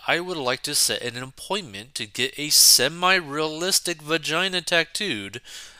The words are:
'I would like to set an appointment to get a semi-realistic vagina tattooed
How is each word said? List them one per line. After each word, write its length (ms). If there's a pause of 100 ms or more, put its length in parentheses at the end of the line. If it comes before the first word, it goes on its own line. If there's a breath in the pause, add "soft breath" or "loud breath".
'I 140
would 180
like 240
to 120
set 280
an 200
appointment 720
to 100
get 320
a 100
semi-realistic 1500
vagina 640
tattooed 800 (380 loud breath)